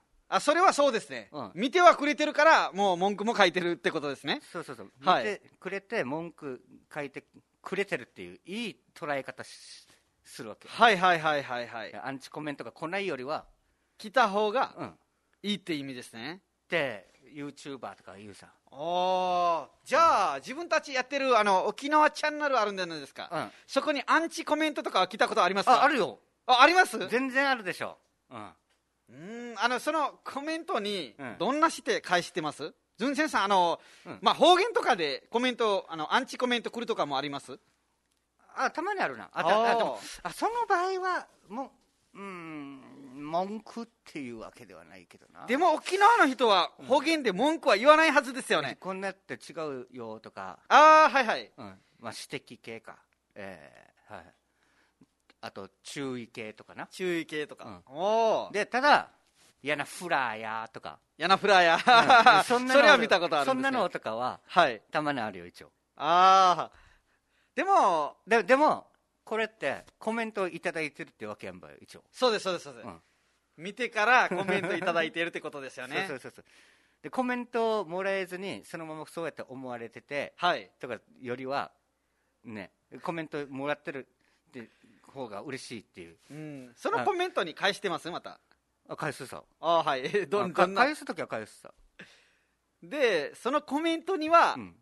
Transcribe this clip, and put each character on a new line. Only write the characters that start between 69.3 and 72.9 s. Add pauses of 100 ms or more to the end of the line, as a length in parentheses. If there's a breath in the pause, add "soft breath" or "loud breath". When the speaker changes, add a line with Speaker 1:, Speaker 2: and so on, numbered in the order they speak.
Speaker 2:
れ
っ
て (120)
コ
メ
ン
ト
を
い
た
だ
い
て
る
っ
て
わ
け
や
ん
ば
よ、
一
応。
Speaker 1:
そ
う
で
す、
そ
う
で
す、
そ
う
で
す。
Speaker 2:
う
ん。 (560)